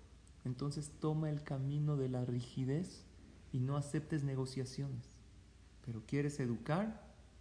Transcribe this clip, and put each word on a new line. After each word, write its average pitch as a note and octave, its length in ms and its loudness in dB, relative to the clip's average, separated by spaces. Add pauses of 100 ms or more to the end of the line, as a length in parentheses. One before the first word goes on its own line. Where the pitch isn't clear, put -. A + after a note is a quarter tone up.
(440)
Entonces C#3+ 460 -2 (100)
toma D#3 300 4
el D3 120 0
camino D3 540 2
de C3 120 4
la B2+ 160 2
rigidez B2+ 840 0 (460)
y C3 80 2
no C#3 160 4
aceptes D3 480 2
negociaciones." C3 960 -2 (640)
Pero A2 220 -4
¿quieres C#3+ 320 2
educar? D3 720 0 (280)